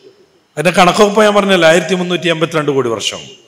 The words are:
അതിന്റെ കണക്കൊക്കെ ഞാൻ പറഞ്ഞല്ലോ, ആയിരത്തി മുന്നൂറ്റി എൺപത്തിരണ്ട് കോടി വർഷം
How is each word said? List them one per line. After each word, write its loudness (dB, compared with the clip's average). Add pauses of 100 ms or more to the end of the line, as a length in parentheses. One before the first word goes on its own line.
(540)
അതിന്റെ -2
കണക്കൊക്കെ 2
ഞാൻ 2
പറഞ്ഞല്ലോ, 2
ആയിരത്തി 0
മുന്നൂറ്റി -4
എൺപത്തിരണ്ട് -2
കോടി -2
വർഷം -10 (260)